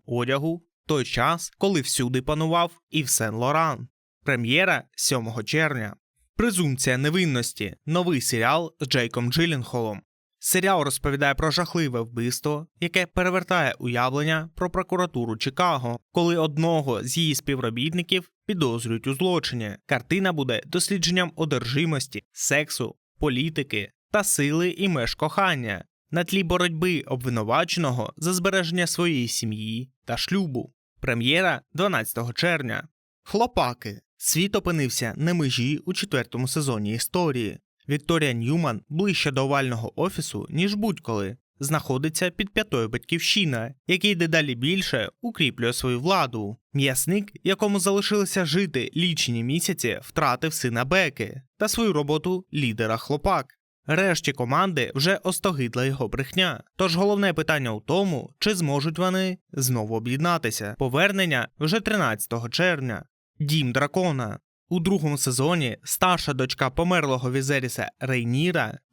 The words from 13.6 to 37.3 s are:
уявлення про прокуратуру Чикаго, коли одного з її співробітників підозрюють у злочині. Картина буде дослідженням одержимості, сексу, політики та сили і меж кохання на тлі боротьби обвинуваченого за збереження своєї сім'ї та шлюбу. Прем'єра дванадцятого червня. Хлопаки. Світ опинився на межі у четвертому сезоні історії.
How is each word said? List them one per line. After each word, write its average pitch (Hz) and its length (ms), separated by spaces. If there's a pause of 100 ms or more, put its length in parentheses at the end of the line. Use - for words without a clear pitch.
уявлення 143 760
про 180 140
прокуратуру 170 680
Чикаго, 131 640 (120)
коли 170 260
одного 156 640
з 123 140
її 156 180
співробітників 139 960 (140)
підозрюють 117 640
у 135 60
злочині. 135 580 (140)
Картина 180 480
буде 127 320
дослідженням 180 680
одержимості, 143 960
сексу, 139 640 (240)
політики 139 720 (200)
та 208 120
сили 156 460
і 190 180
меж 139 280
кохання 143 680 (280)
на 170 120
тлі 196 200
боротьби 175 580
обвинуваченого 123 1160
за 170 160
збереження 180 540
своєї 156 400
сім'ї 110 640 (140)
та 117 120
шлюбу. 156 560 (260)
Прем'єра 131 640 (120)
дванадцятого 120 600
червня. 160 540 (360)
Хлопаки. 147 800 (160)
Світ 196 380
опинився 151 640
на 165 160
межі 139 440
у - 160
четвертому 127 540
сезоні 120 460
історії. 127 640 (300)